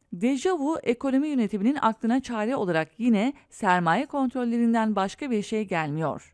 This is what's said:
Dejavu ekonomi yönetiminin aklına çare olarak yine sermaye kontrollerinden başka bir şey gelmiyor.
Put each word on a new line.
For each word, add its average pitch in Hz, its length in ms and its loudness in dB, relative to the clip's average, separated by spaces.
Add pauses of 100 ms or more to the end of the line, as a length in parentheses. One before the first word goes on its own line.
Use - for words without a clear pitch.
(140)
Dejavu 277 720 0
ekonomi 269 440 0
yönetiminin 240 540 0
aklına 226 400 0
çare 233 340 -4
olarak 165 440 -2
yine 233 340 2 (160)
sermaye 180 560 2
kontrollerinden 233 880 0
başka 202 360 -2
bir 208 100 0
şey 214 260 -4
gelmiyor. 156 680 -4